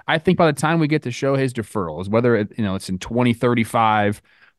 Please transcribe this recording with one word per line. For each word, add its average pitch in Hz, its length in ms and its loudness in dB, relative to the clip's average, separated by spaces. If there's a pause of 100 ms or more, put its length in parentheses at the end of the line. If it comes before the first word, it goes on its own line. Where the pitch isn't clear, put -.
I 156 100 0
think 180 220 0
by 170 80 4
the 147 120 0
time 165 200 2
we 151 80 2
get 151 160 -2
to 127 60 -8
Shohei's 135 440 -2
deferrals, 95 560 -6
whether 117 260 2
it, 104 220 -2
you 117 60 -2
know, 95 100 -2
it's 95 160 -8
in 92 80 -4
twenty 120 380 0
thirty-five 110 840 0 (400)